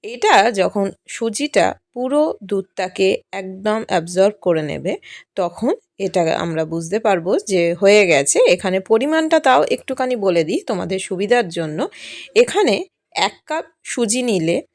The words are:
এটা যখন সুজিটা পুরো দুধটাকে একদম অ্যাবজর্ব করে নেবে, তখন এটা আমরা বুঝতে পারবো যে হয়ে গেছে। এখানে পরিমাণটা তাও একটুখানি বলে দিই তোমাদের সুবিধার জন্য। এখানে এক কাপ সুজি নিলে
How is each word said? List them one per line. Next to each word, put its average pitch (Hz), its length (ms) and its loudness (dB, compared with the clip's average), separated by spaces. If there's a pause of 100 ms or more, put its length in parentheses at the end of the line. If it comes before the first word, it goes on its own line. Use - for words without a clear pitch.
এটা 240 300 0 (180)
যখন 196 340 0 (240)
সুজিটা 226 560 0 (240)
পুরো 254 320 -2 (220)
দুধটাকে 190 640 -4 (260)
একদম 196 540 -4
অ্যাবজর্ব 185 540 0
করে 160 220 0
নেবে, 151 300 -6 (420)
তখন 196 380 -2 (260)
এটা 180 220 -2 (160)
আমরা 160 280 -4
বুঝতে 165 340 -6
পারবো 190 320 0 (160)
যে 190 140 0 (120)
হয়ে 202 320 6
গেছে। 143 320 2 (100)
এখানে 185 340 2
পরিমাণটা 311 580 2
তাও 277 300 4
একটুখানি 254 460 -4
বলে 175 280 2
দিই 170 240 -2
তোমাদের 185 320 -4
সুবিধার 202 500 -2
জন্য। 160 300 -6 (560)
এখানে 311 400 4 (400)
এক 190 200 -2 (100)
কাপ 311 200 -6 (180)
সুজি 240 400 -2
নিলে 180 340 0 (180)